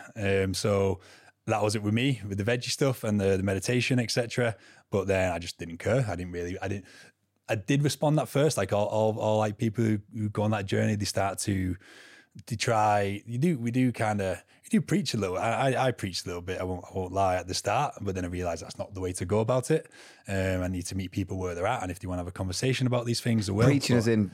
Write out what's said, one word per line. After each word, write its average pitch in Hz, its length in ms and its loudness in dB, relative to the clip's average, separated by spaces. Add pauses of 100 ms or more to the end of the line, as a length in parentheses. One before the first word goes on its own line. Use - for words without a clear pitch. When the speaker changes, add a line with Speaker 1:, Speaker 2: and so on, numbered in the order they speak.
(140)
Speaker 1:
Um, 98 400 2
so 98 460 2 (460)
that 107 160 2
was 107 120 2
it 107 80 -2
with 104 100 0
me, 120 340 2
with 98 120 -4
the 101 60 0
veggie 120 260 0
stuff 135 340 0
and 104 160 2
the, 98 160 4
the 95 60 0
meditation, 120 560 2
et 113 120 0
cetera. 117 460 0 (340)
But 98 180 2
then 92 220 4
I 85 80 -2
just 87 200 -10
didn't 82 180 -10
care. 113 320 2
I 87 80 -4
didn't 90 160 -8
really, 87 280 -6
I 95 80 -6
didn't, 101 180 -8 (640)
I 117 80 0
did 143 260 0
respond 151 360 2
at 123 100 0
first, 147 280 2
like 101 160 0
all, 104 140 2
all, 110 320 2
all, 107 200 2
like, 107 200 0
people 113 260 0
who, 110 140 2 (160)
who 107 160 -2
go 104 120 -2
on 107 100 2
that 104 120 -2
journey, 107 300 2
they 104 100 -2
start 98 360 -2
to, 92 360 -2 (680)
to 110 100 -6
try, 104 680 2
you 117 120 -6
do, 160 200 2
we 117 120 -2
do 127 220 2
kinda, 101 500 -2 (220)
you - 60 -16
do 214 100 4
preach - 320 -2
a 117 60 -2
little. 92 180 0
I, 113 360 2
I, 127 160 2
I - 40 2
preached - 320 -6
a - 40 -8
little 87 140 -6
bit, 90 160 -6
I 92 60 -4
won't, 92 200 -4
I - 140 -8
won't 90 140 -4
lie, 95 240 2
at 90 100 -4
the 92 80 -4
start, 123 460 0
but 98 140 -4
then 90 100 -4
I 87 40 -4
realised 87 340 -4
that's - 160 -16
not 98 160 -10
the 92 60 -8
way 90 120 -4
to 92 140 -6
go 104 140 2
about 127 300 0
it. 160 200 0 (360)
Um, 95 360 0
I 90 60 -2
need 90 180 -4
to - 80 -10
meet 92 160 -4
people 98 280 -4
where 90 160 -4
they're 87 120 -2
at, 120 160 -2
and 92 80 -6
if 85 80 -8
they - 80 -12
wanna 90 140 -4
have 87 80 -6
a 87 40 -12
conversation 123 540 -2
about 120 180 0
these 120 160 -2
things, 113 260 2
they 101 60 -2
will, 107 140 4
Speaker 2:
Preaching 135 300 4
Speaker 1:
but - 20 6
Speaker 2:
is 110 100 2
in, 107 260 4